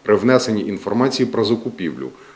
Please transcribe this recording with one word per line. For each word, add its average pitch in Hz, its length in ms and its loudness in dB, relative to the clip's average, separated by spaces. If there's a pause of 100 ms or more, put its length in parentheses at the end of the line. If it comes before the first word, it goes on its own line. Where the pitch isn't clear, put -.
при 107 120 4
внесенні 110 460 2
інформації 117 680 -2
про 110 180 -2
закупівлю, 82 640 -4 (280)